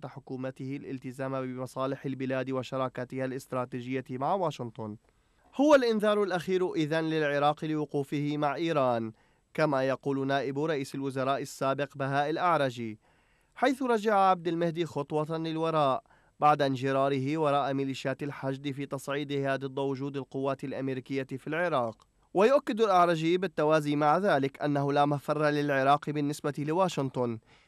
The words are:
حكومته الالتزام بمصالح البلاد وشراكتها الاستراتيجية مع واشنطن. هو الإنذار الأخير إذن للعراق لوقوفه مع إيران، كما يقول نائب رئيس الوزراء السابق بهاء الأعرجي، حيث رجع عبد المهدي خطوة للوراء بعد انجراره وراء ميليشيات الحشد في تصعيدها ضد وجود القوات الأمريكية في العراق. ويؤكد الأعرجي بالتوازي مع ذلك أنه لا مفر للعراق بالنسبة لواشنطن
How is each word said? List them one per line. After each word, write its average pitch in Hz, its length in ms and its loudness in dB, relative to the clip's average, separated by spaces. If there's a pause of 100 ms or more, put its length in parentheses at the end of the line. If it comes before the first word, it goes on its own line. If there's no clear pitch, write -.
حكومته 131 720 -10
الالتزام 131 640 -8
بمصالح 131 640 -6
البلاد 131 440 -4
وشراكتها 131 760 -4
الاستراتيجية 127 840 -6
مع 139 240 -2
واشنطن. 117 640 -4 (580)
هو 294 200 6
الإنذار 214 480 4
الأخير 180 520 0
إذن 160 300 0
للعراق 151 600 2
لوقوفه 147 720 -2
مع 147 180 0
إيران، 127 580 0 (420)
كما 139 340 2
يقول 135 380 -2
نائب 139 320 0
رئيس 147 360 -2
الوزراء 135 480 -2
السابق 135 540 -4
بهاء 139 340 0
الأعرجي، 139 720 0 (540)
حيث 269 280 0
رجع 220 360 2
عبد 185 300 4
المهدي 170 380 0
خطوة 151 520 -4
للوراء 160 680 0 (360)
بعد 147 220 6
انجراره 135 760 2
وراء 139 360 2
ميليشيات 135 480 -4
الحشد 139 480 -6
في 135 160 -6
تصعيدها 139 720 -4
ضد 135 220 -8
وجود 139 380 -4
القوات 135 480 -4
الأمريكية 131 640 -4
في 131 200 -10
العراق. 151 600 -2 (280)
ويؤكد 233 460 4
الأعرجي 175 580 4
بالتوازي 151 580 2
مع 151 220 4
ذلك 147 440 0
أنه 143 300 0
لا 143 140 4
مفر 147 420 0
للعراق 147 640 2
بالنسبة 147 480 -4
لواشنطن 143 800 -2 (300)